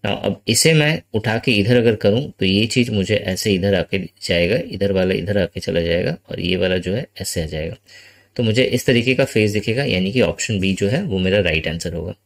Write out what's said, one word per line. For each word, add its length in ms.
Now, 200
अब 220
इसे 260
मैं 280
उठा 240
के 140
इधर 260
अगर 180
करूँ 440
तो 60
ये 200
चीज़ 260
मुझे 240
ऐसे 380
इधर 220
आके 220
जाएगा, 600
इधर 200
वाला 220
इधर 240
आके 220
चला 220
जाएगा 360
और 80
ये 160
वाला 220
जो 180
है 120
ऐसे 220
आ 20
जाएगा। 300
तो 80
मुझे 200
इस 220
तरीके 280
का 120
फेस 260
दिखेगा, 320
यानी 280
कि 100
ऑप्शन 380
बी 140
जो 140
है 160
वो 160
मेरा 200
राइट 280
आंसर 260
होगा। 200